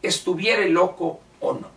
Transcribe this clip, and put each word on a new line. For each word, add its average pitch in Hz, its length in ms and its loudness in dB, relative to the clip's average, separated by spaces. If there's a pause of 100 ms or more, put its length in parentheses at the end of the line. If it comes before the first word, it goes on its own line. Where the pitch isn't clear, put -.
estuviere 185 680 0
loco 175 500 0 (220)
o 139 120 -2
no. - 240 -8